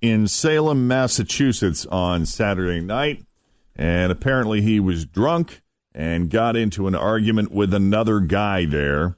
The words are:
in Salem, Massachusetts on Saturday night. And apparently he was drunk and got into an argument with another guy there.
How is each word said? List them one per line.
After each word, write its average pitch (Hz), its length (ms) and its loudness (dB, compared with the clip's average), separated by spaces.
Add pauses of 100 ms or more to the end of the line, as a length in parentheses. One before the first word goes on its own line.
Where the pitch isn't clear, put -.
in 110 280 2
Salem, 156 580 0
Massachusetts 123 1000 0
on 87 400 0
Saturday 92 540 -2
night. 127 440 -6 (500)
And 87 380 0
apparently 110 480 0
he 107 180 2
was 87 280 0
drunk 165 560 -2 (320)
and 82 360 -2
got 113 260 0
into 104 300 -2
an 95 80 0
argument 107 560 0
with 98 220 0
another 104 480 2
guy 95 460 0
there. 73 520 0